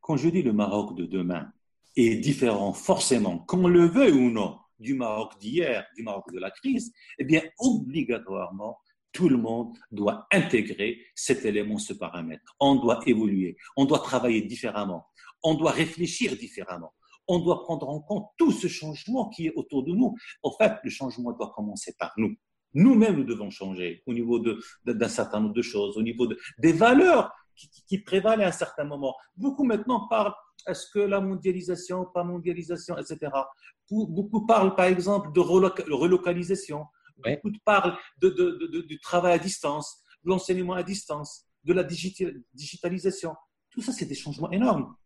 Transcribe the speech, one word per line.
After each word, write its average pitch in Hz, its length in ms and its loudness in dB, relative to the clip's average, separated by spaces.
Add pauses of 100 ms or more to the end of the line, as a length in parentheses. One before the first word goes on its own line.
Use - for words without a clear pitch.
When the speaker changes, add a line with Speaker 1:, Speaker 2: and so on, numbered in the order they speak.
Speaker 1:
Quand 151 160 -2
je 139 120 2
dis 175 140 0
le 120 80 2
Maroc 104 440 0
de 87 100 -6
demain 87 460 -4 (440)
est 113 220 4
différent 104 560 0
forcément, 98 640 0
qu'on 180 280 0
le 175 180 8
veuille 202 260 6
ou 127 180 6
non, 107 300 -4 (180)
du 117 160 -6
Maroc 110 460 -6
d'hier, 123 560 -2
du 113 80 -14
Maroc 101 300 -10
de 92 60 -10
la 92 120 -10
crise, 262 400 -4 (260)
eh 135 60 -4
bien, 156 180 4 (160)
obligatoirement, 117 1200 -2 (360)
tout 175 160 4
le 131 80 6
monde 113 380 -4 (160)
doit 101 400 -2
intégrer 113 680 0 (140)
cet - 300 -2
élément, 104 320 -2
ce 104 160 -8
paramètre. 82 680 -10
On 139 160 6
doit 117 320 2
évoluer, 98 480 2 (220)
on 139 80 4
doit 147 140 4
travailler 117 420 0
différemment, 104 680 -8 (340)
on 160 140 2
doit 147 160 2
réfléchir 160 640 -2
différemment, 90 580 -14 (340)
on 180 120 2
doit 165 240 0
prendre 151 260 -6
en 151 120 -6
compte - 260 -6 (100)
tout 320 140 6
ce - 160 -2
changement 156 640 -6
qui 165 180 -6
est 160 80 -4
autour 135 280 -4
de 170 100 -4
nous. 220 200 2 (300)
En 135 80 0
fait, - 220 2 (100)
le 127 60 -6
changement 123 420 -8
doit 113 240 -8
commencer 104 420 -10
par - 200 -6
nous. 110 180 -2 (380)
Nous-mêmes, 214 420 6
nous 139 80 0
devons 107 260 -6
changer 90 560 -8
au 123 80 -6
niveau 120 240 0
de, 110 220 -2 (240)
de, 123 80 -6
d'un 113 160 0
certain 107 320 -2
nombre 107 140 0
de 120 80 -2
choses, 101 360 -4
au 110 40 -2
niveau 117 260 0
de, 110 100 -6 (200)
des 165 160 4
valeurs 254 580 6 (240)
qui, - 140 -20
qui, - 160 -20
qui 190 140 -4
prévalent 208 420 2
à 190 60 2
un 170 40 0
certain - 320 -6
moment. 143 320 -6 (220)
Beaucoup 277 260 -2
maintenant 226 460 0
parlent, 208 240 0 (340)
est-ce - 260 -8
que 208 60 0
la 196 220 2
mondialisation, 180 920 -4
pas 175 120 -2
mondialisation, 170 720 -6
et 139 80 -8
cetera. 139 440 -6 (380)
Pou-, 214 200 -2
beaucoup 202 380 -2
parlent, 196 300 6
par 180 120 4
exemple, 185 440 2
de 160 80 4
reloca-, 185 500 4
relocalisation. 175 960 0 (400)
Speaker 2:
Ouais. 120 180 -2
Speaker 1:
Beaucoup 214 220 -6
parlent 196 340 2 (240)
de, 185 60 6
de, 180 320 2
de, 165 80 -6
de, 165 140 -6
du 151 180 -14
travail 175 360 2
à 165 40 2
distance, 151 640 -6 (220)
de 170 40 -4
l'enseignement 185 440 0
à 180 100 -4
distance, 156 600 -10 (180)
de 151 80 0
la 180 140 2
digita-, 175 460 -8 (220)
digitalisation. 175 840 -6 (340)
Tout - 120 -10
ça, 254 120 -6
c'est 180 120 -6
des 139 100 -8
changements 160 360 -8
énormes. 190 420 0 (120)